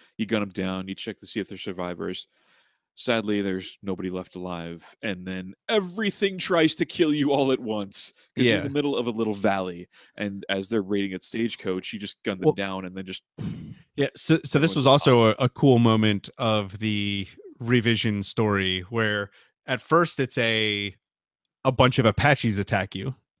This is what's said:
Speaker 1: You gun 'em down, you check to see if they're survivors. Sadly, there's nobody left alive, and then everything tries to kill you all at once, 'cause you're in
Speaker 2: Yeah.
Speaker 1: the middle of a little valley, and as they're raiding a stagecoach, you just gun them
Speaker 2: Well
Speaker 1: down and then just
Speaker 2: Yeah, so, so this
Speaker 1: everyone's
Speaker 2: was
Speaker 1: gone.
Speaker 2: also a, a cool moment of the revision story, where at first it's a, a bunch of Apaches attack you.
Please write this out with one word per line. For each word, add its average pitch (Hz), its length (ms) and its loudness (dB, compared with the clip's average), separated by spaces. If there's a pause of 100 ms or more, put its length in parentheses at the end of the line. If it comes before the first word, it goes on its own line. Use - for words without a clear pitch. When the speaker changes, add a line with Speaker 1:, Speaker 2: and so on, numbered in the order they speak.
(180)
Speaker 1:
You 113 80 -4
gun 104 160 0
'em 101 80 -6
down, 92 380 -6
you 95 60 -8
check - 260 -12
to 101 60 -20
see - 140 -6
if 95 80 -6
they're 95 100 -14
survivors. 90 680 -8 (680)
Sadly, 107 460 0
there's 95 420 -4
nobody 92 280 -6
left 92 240 -10
alive, 85 500 -10 (180)
and 92 240 -8
then 92 280 -10 (140)
everything 196 720 -2
tries 165 380 2
to 170 80 -2
kill 151 300 0
you 147 180 2
all 135 180 2
at 127 100 0
once, 107 520 -6 (240)
'cause 123 80 2
you're 113 120 6
in 92 60 0
Speaker 2:
Yeah. 110 60 -4
Speaker 1:
the 139 60 -6
middle 143 220 0
of 117 100 -2
a 120 40 -2
little 107 240 0
valley, 95 540 -2 (260)
and 98 360 -8
as 98 180 -2
they're 113 140 0
raiding 98 320 -2
a 92 60 -6
stagecoach, 104 720 -6
you 110 60 -12
just 98 240 -10
gun 98 160 -4
them 101 80 0
Speaker 2:
Well 156 80 4
Speaker 1:
down 95 300 -6
and 92 120 -12
then 95 100 -10
just 92 160 -12 (720)
Speaker 2:
Yeah, 139 180 0
so, - 300 2
so 143 140 0
this 160 140 4
Speaker 1:
everyone's - 40 0
Speaker 2:
was 139 80 0
Speaker 1:
gone. 135 80 8
Speaker 2:
also 127 340 6
a, 110 120 8
a 127 100 2
cool 131 300 6
moment 110 580 4
of 107 440 -2
the 101 460 -2 (340)
revision 113 640 2
story, 95 580 0 (100)
where 104 400 -2 (360)
at 127 140 -4
first 165 400 2
it's 131 160 -2
a, 110 580 0 (680)
a 131 80 4
bunch 127 260 4
of 123 60 4
Apaches 113 540 4
attack 98 360 -2
you. 120 200 -6 (260)